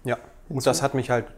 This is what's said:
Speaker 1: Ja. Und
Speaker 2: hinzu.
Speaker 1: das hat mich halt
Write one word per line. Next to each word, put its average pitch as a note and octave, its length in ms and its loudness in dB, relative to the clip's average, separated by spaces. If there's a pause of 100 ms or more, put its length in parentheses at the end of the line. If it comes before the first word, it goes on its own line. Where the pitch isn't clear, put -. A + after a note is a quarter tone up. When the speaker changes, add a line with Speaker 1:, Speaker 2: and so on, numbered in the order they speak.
Speaker 1:
Ja. A#2+ 100 0 (320)
Und D3+ 80 -8
Speaker 2:
hinzu. C3 140 4
Speaker 1:
das B2+ 120 2
hat C#3 140 0
mich B2+ 160 0
halt A#2+ 140 2 (120)